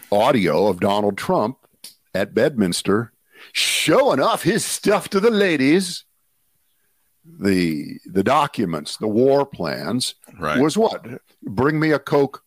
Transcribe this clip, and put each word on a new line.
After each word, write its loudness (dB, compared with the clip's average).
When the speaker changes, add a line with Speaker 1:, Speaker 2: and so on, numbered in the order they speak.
Speaker 1:
audio 2
of -2
Donald 0
Trump -2
at -4
Bedminster 0
showing 2
off 0
his 0
stuff -2
to 0
the 4
ladies, 2
the, -2
the -2
documents, -2
the -6
war 2
plans, -6
Speaker 2:
Right. 0
Speaker 1:
was 2
what? -2
"Bring 0
me 2
a 2
Coke, -2